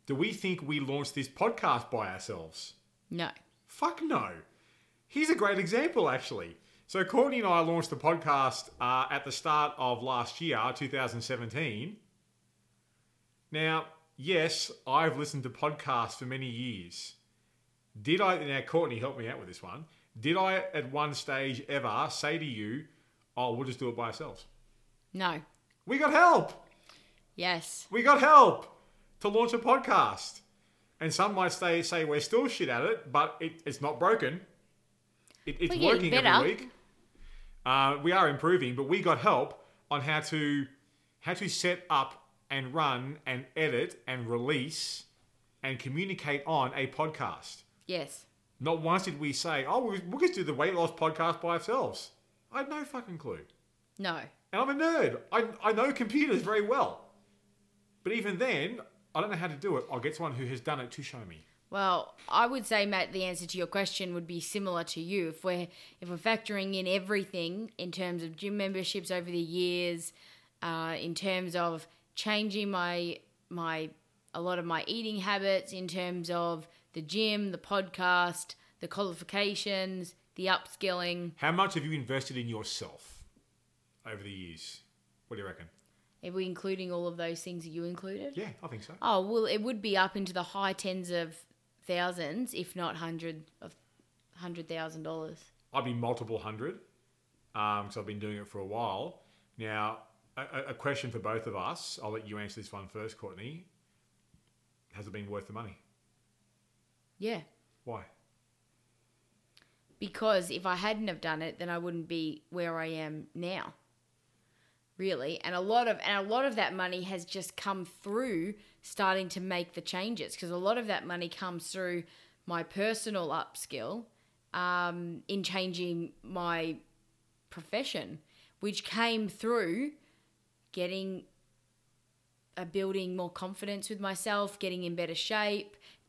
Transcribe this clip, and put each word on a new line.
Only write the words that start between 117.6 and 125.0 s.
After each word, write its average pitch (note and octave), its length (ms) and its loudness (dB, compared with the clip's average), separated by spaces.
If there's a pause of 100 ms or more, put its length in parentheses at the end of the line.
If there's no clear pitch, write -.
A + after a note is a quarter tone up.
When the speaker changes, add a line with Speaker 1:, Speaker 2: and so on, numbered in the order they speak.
Speaker 2:
through G#3 720 -4 (280)
starting F#3+ 480 0
to F#3+ 100 -6
make F3+ 340 -4
the F3 60 -8
changes, F#3 560 -6
'cause F3 140 -8
a F3+ 60 -4
lot G3 220 2
of A3+ 80 -4
that G3 200 -2
money F3 220 -4
comes F3 420 -8
through F3 340 -4 (420)
my E3+ 160 -2
personal G3+ 640 -2
upskill, D#3 760 -6 (500)
um, F3 760 -2